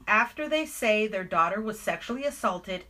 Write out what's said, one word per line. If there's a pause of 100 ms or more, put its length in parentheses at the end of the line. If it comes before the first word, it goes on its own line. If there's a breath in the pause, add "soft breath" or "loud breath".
after
they
say
their
daughter
was
sexually
assaulted